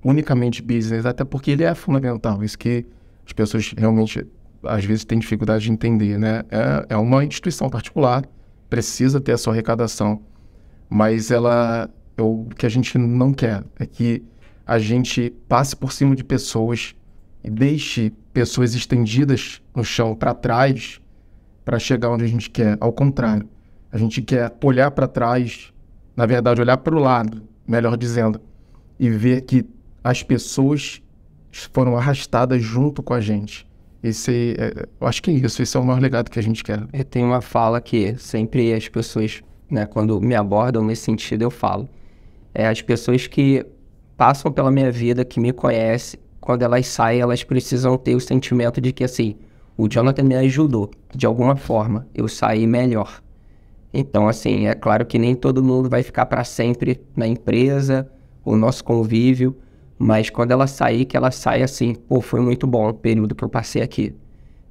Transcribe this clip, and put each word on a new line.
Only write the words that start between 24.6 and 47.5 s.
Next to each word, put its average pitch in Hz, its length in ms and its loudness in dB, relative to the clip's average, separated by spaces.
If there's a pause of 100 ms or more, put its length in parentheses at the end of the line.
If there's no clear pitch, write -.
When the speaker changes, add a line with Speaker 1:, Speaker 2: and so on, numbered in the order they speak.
Speaker 1:
olhar 139 280 4
pra 135 160 0
trás, 120 680 -2 (420)
na 120 100 0
verdade, 120 360 2
olhar 123 160 4
pro 160 220 0
lado, 123 420 0 (260)
melhor 117 300 2
dizendo, 117 420 0 (600)
e 123 100 4
ver 120 320 2
que 131 240 2 (380)
as 127 200 0
pessoas - 800 0 (680)
foram 123 260 2
arrastadas 127 640 0
junto 123 400 -2
com - 120 -4
a 123 80 0
gente. 104 440 -4 (380)
Esse, 120 560 -2
é, - 260 -6 (160)
eu 120 60 0
acho - 160 -4
que 185 80 0
é - 20 4
isso, 127 280 0
esse 123 140 -2
é 135 40 2
o 127 60 0
maior 127 160 2
legado 120 280 0
que - 80 -8
a 117 60 0
gente 110 200 -2
quer. 107 300 -6
Speaker 2:
Eu 135 120 -4
tenho 120 220 -2
uma 123 140 0
fala 117 400 0
que 110 360 -2
sempre 117 560 -2
as 110 160 -4
pessoas, 110 520 -4 (280)
né, 107 160 -2
quando 107 360 0
me 120 140 2
abordam 110 500 2
nesse 113 180 -4
sentido, 113 380 -2
eu 117 100 0
falo. 101 380 -4 (640)
É, 110 140 0
as 110 140 -2
pessoas 123 440 0
que 135 400 2 (500)
passam 139 360 2
pela 135 200 2
minha 135 200 2
vida, 120 340 0
que 123 140 -6
me 117 120 2
conhecem, 120 680 -2 (200)
quando 123 220 0
elas 123 260 2
saem, 120 340 2
elas 120 220 0
precisam 127 540 0